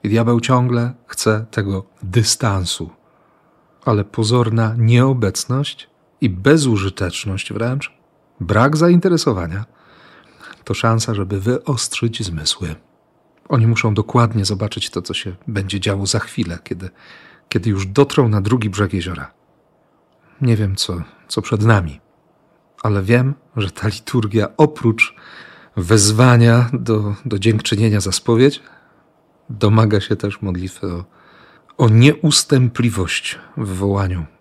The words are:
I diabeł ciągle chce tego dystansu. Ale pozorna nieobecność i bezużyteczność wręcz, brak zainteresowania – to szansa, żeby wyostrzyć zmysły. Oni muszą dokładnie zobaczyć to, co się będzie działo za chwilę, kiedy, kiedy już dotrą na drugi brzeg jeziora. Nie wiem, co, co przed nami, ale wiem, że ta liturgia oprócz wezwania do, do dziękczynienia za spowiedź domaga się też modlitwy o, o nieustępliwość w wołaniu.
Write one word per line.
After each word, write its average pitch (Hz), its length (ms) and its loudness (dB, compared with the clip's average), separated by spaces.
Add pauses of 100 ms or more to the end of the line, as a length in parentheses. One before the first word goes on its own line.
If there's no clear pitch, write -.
I 107 60 -4
diabeł 117 300 2
ciągle 123 540 0 (140)
chce 110 440 -2
tego 98 340 -4 (180)
dystansu. 95 880 -2 (960)
Ale 104 180 2
pozorna 113 760 0
nieobecność 123 1120 0 (320)
i 113 80 0
bezużyteczność 98 1200 0
wręcz, 123 440 -6 (420)
brak 113 380 2
zainteresowania – 151 880 2 (1000)
to - 100 -6
szansa, 113 400 0
żeby 101 260 -4
wyostrzyć 117 840 -4
zmysły. 78 520 -6 (760)
Oni 113 180 2
muszą 113 260 0
dokładnie 110 520 0
zobaczyć 101 440 -6
to, 95 120 -6
co - 120 -10
się 92 220 -8 (120)
będzie 101 320 -6
działo 98 260 -2
za - 140 -2
chwilę, 87 440 -6
kiedy, 92 260 -10 (600)
kiedy 95 200 -2
już 98 160 -2
dotrą 127 440 2
na 107 120 2
drugi 107 280 0
brzeg 95 240 -2
jeziora. 87 380 -8 (1120)
Nie 120 140 2
wiem, 101 200 -2
co, 90 280 -6 (240)
co - 140 -4
przed 104 200 -2
nami, 98 400 2 (840)
ale 101 200 0
wiem, 127 300 2 (240)
że 98 140 -4
ta - 160 -6
liturgia 107 600 -2 (100)
oprócz 131 580 0 (640)
wezwania 117 960 4
do, 107 420 -2 (100)
do 101 140 -4
dziękczynienia 107 640 0
za 98 100 -4
spowiedź 120 500 2 (880)
domaga 107 520 2
się 104 140 -4
też 101 260 -8
modlitwy 92 520 -8
o, 87 100 -8 (760)
o 120 120 4
nieustępliwość 120 1500 2 (180)
w 110 100 -6
wołaniu. 95 580 -2 (160)